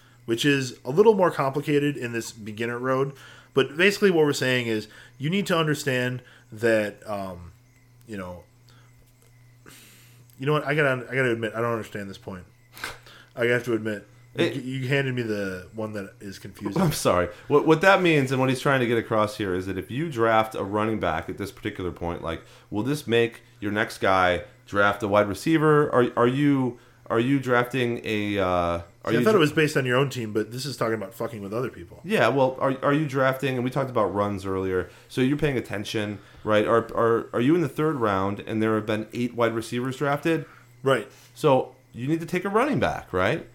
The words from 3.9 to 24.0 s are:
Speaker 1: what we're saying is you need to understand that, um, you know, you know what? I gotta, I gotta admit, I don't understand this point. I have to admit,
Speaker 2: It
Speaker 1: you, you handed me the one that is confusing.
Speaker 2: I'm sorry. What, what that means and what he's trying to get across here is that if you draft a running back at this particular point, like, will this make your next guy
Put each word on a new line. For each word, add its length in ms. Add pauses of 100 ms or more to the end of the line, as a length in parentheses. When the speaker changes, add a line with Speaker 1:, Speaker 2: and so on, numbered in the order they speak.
Speaker 1:
what 140
we're 80
saying 340
is 200 (320)
you 120
need 160
to 100
understand 680 (300)
that, 460 (100)
um, 440 (540)
you 100
know, 280 (1900)
you 80
know 60
what? 140
I 80
gotta, 360
I 60
gotta 160
admit, 220
I 60
don't 120
understand 380
this 80
point. 260 (880)
I 120
have 180
to 80
admit, 340 (280)
Speaker 2:
It 220
Speaker 1:
you, 240
you 80
handed 260
me 80
the 520
one 200
that 260
is 180
confusing. 420
Speaker 2:
I'm 120
sorry. 360 (200)
What, 180
what 140
that 220
means 280
and 80
what 120
he's 100
trying 200
to 60
get 120
across 400
here 160
is 100
that 140
if 120
you 200
draft 440
a 80
running 380
back 300
at 80
this 120
particular 400
point, 320
like, 200 (280)
will 120
this 240
make 340 (200)
your 120
next 260
guy 460 (220)